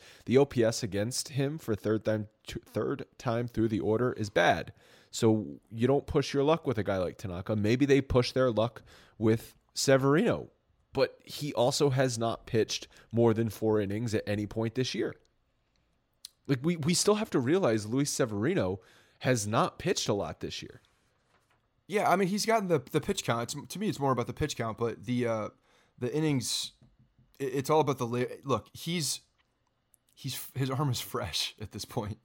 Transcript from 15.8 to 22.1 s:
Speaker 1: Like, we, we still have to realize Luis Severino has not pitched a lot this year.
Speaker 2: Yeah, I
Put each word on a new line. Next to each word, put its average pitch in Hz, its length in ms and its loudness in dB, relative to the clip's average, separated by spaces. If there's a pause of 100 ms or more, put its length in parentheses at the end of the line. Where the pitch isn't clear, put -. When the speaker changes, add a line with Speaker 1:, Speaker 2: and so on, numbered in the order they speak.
Speaker 1:
Like, 135 160 0
we, 170 140 0
we 160 160 0
still 202 220 4
have 214 160 -2
to 170 80 2
realize 123 460 2
Luis 135 240 0
Severino 113 720 0 (400)
has 123 260 0
not 113 320 0
pitched - 320 -2
a 120 40 0
lot 87 260 -4
this - 240 -10
year. - 180 -18 (1080)
Speaker 2:
Yeah, 190 220 2
I 170 60 6